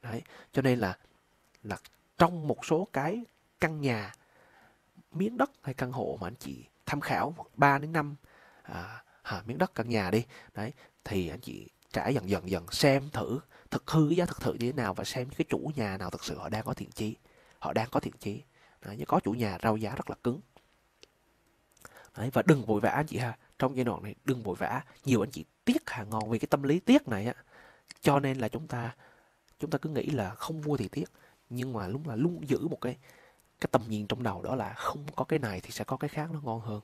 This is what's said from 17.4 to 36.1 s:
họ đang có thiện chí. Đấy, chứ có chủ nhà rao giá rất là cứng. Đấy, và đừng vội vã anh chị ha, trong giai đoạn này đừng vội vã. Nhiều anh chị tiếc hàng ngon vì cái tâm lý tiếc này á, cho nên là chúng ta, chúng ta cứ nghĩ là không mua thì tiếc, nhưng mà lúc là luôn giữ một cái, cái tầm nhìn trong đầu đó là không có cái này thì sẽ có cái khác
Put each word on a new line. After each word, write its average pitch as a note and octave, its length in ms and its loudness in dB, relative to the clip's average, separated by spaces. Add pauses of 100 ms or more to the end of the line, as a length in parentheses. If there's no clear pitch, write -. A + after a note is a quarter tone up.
họ - 140 -6
đang A2+ 180 0
có - 100 0
thiện - 180 -8
chí. A2 240 -6 (400)
Đấy, - 160 -10
chứ D3 100 -6
có F#3 120 6
chủ G2 120 0
nhà G#2+ 300 0
rao A2 140 4
giá A2 180 -4
rất - 160 -8
là - 140 -6
cứng. B2+ 160 0 (1800)
Đấy, A#2+ 140 -2
và - 160 4
đừng C#3+ 180 8
vội G#2 160 2
vã A2 100 4
anh D3 160 2
chị - 120 -4
ha, A#2+ 200 -4 (200)
trong C3 180 2
giai B2+ 80 2
đoạn G#2+ 180 0
này G2+ 120 -10 (100)
đừng B2 180 0
vội F#2+ 160 -4
vã. A2+ 240 -2 (220)
Nhiều B2+ 180 4
anh D3 80 -2
chị - 140 -10 (200)
tiếc B3+ 260 2
hàng G#2+ 200 -6
ngon A2 200 0
vì A2+ 80 2
cái - 120 -2
tâm C#3 120 4
lý D3 180 4
tiếc C#4+ 280 6
này G#2 180 0
á, B2 80 -2 (680)
cho C#3+ 200 6
nên C3+ 180 0
là A2+ 100 0
chúng C#3+ 180 -6
ta, A#2 280 -6 (640)
chúng D3+ 120 -4
ta D#3+ 80 0
cứ D#3+ 120 -2
nghĩ C#3 160 0
là A2 280 -2
không D#3+ 260 -6
mua D3 160 0
thì A2+ 120 -2
tiếc, D#3 160 -4 (460)
nhưng B2 220 -4
mà G#2 160 -4
lúc C#3+ 200 -4
là A2+ 80 -4
luôn D#3+ 320 0
giữ C#3 200 2
một - 120 -6
cái, B2+ 160 -4 (640)
cái - 120 -4
tầm A#2+ 160 6
nhìn G#2 180 -2
trong A#2+ 160 -2
đầu F#2+ 200 -2
đó - 120 0
là G#2+ 180 -4
không - 340 -6 (100)
có C3 80 0
cái D#3 140 0
này G2+ 220 -2
thì - 100 -16
sẽ - 140 -6
có C3 120 -4
cái D3 120 -4
khác D#3 240 -4